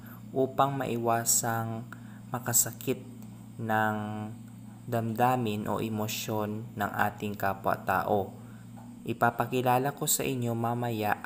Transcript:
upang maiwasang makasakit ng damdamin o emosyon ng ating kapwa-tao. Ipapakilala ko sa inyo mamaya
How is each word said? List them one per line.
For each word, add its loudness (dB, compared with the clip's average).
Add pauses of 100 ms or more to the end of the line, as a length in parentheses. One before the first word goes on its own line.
(340)
upang 2
maiwasang 2 (480)
makasakit 0 (640)
ng 4 (920)
damdamin 2
o 0
emosyon -2
ng -2
ating 0
kapwa-tao. 2 (720)
Ipapakilala 4
ko -2
sa 2
inyo 0
mamaya 0